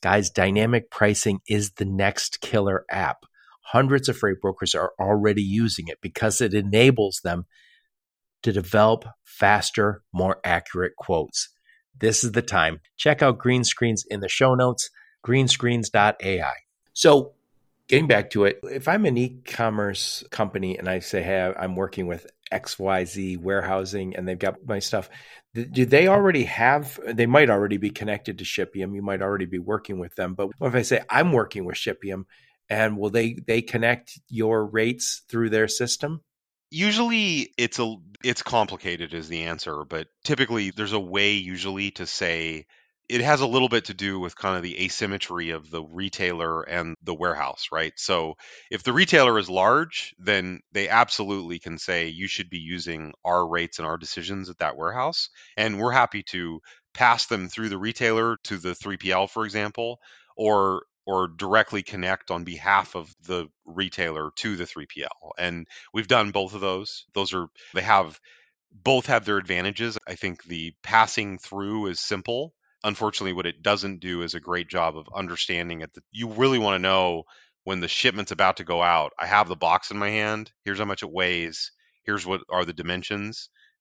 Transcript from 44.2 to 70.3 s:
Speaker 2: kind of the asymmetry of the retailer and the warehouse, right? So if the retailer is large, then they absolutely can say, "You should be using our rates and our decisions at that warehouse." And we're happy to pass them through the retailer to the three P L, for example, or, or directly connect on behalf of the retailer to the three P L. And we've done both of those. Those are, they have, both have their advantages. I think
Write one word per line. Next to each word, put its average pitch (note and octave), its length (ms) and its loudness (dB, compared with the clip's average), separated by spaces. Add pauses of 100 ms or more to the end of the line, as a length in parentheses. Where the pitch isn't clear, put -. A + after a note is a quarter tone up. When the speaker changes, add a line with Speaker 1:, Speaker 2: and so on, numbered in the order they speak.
Speaker 2:
kind F#2+ 220 -2
of F2 60 -6
the F2+ 200 -6
asymmetry F#2 680 -6
of D#2 180 -10
the D#2+ 140 -8
retailer E2+ 800 -4
and E2 400 -6
the E2+ 100 -6
warehouse, D2+ 580 -4
right? D#2+ 260 -4
So E2 360 -2 (380)
if F2+ 100 -8
the B2+ 120 -2
retailer C#3 440 6
is F#2+ 100 -2
large, A2 720 0
then F#2 420 -2 (120)
they G2 180 -2
absolutely G2 720 0
can D#2+ 180 -12
say, E2+ 300 -2
"You E2+ 200 -10
should F2+ 220 -8
be F2+ 80 -10
using D#2+ 560 -10 (100)
our F2+ 240 2
rates E2+ 300 -4
and E2 100 -6
our E2 120 -6
decisions F2+ 500 -10
at E2+ 80 -16
that D2 180 -4
warehouse." A#2+ 540 -4 (260)
And G#2+ 240 -2
we're A#2 120 0
happy A#2+ 380 0
to E2+ 320 -8 (340)
pass A#2+ 320 2
them F#2 200 -2
through A2 220 -8
the G2 80 -6
retailer A2+ 680 0
to G2+ 120 -6
the F2 160 -6
three G2 240 -10
P F#2 140 -4
L, F#2+ 160 0
for A2+ 180 -6
example, G#2+ 540 -6 (360)
or, G2 460 2 (240)
or F#2 220 0
directly G2 560 0
connect F#2 480 -6
on F2 120 -4
behalf F#2 520 0
of E2 180 -12 (140)
the F2 180 -6 (200)
retailer E2 720 -6
to G#2+ 180 -6
the F2 100 -8
three D2+ 220 -14
P D2 160 -14
L. D#2 340 -14
And F2 300 -8 (260)
we've G#2+ 140 -6
done A2 240 2
both G2 240 -4
of G2 60 -12
those. F#2+ 520 -6
Those F#2+ 220 -4
are, F2 100 -4 (300)
they F#2 80 -2
have, G2 360 4 (520)
both B2 340 0
have A2+ 200 2
their G2+ 120 0
advantages. G2 680 -4
I F#2 80 -12
think F2+ 300 -8